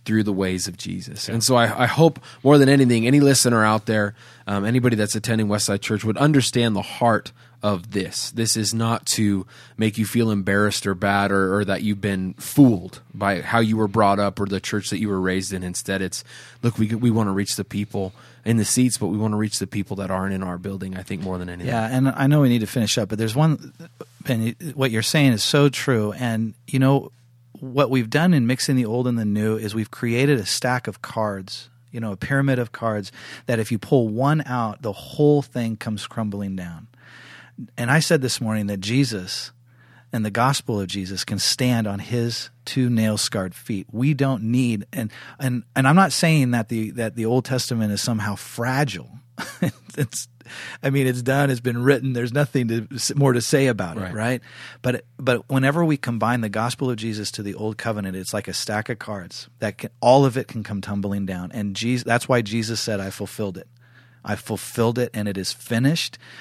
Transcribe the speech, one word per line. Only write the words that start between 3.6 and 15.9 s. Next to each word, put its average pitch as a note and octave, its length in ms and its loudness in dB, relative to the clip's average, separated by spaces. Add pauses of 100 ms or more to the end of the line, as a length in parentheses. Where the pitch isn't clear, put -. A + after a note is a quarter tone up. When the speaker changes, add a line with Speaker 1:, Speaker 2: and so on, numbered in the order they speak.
Speaker 1:
out G#2+ 220 2
there, G#2+ 280 0 (320)
um, G2+ 180 -2
anybody A#2+ 300 2
that's G#2+ 220 0
attending A2 320 -2
Westside G2+ 320 -2
Church G#2+ 240 -4
would G#2+ 120 0
understand B2 600 2
the G2 60 -2
heart - 500 0 (280)
of G2+ 300 -2
this. F#2+ 400 -6
This A2+ 260 -2
is G#2+ 160 -2
not A2+ 340 -2
to G2+ 400 0 (300)
make A2 220 0
you A2 80 0
feel A#2 240 2
embarrassed G2+ 560 0
or G2 80 0
bad G2+ 380 0
or, G2 260 2
or G#2 60 0
that F#2+ 180 -2
you've G#2 180 -2
been F#2+ 340 -2
fooled G#2+ 680 4 (140)
by G2 260 0
how - 180 0
you A2 180 2
were A2 120 2
brought G2+ 320 4
up G2+ 180 0
or G2+ 80 -2
the F#2+ 140 -2
church - 300 -4
that G2+ 100 -4
you A2 80 -2
were G2 120 0
raised F#2 320 -2
in. F#2 120 -6
Instead, F#2 380 -4